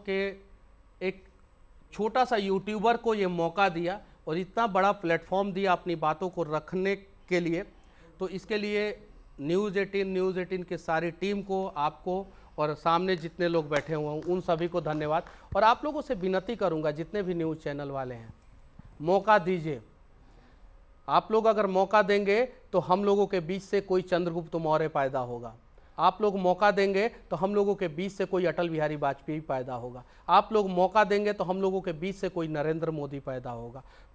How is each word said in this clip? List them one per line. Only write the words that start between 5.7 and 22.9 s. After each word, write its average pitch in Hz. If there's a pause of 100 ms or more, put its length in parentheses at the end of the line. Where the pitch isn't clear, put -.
अपनी 175
बातों 156
को 170
रखने 180 (340)
के 180
लिए। 170 (560)
तो 190
इसके 190
लिए 208 (520)
न्यूज़ 185
एटीन, 196
न्यूज़ 185
एटीन 180
के 175
सारी 165
टीम 196
को, 190
आपको 180 (320)
और 151
सामने 175
जितने 170
लोग 165
बैठे 151
हुए 151
हैं 151
उन 180
सभी 175
को 170
धन्यवाद। 151 (260)
और 202
आप 240
लोगों 294
से 262
विनती 185
करूंगा, 160
जितने 165
भी 180
न्यूज़ 160
चैनल 143
वाले 127
हैं, 113 (680)
मौका 196
दीजिए। 160 (1300)
आप 170
लोग 220
अगर 214
मौका 190
देंगे 202 (300)
तो 185
हम 185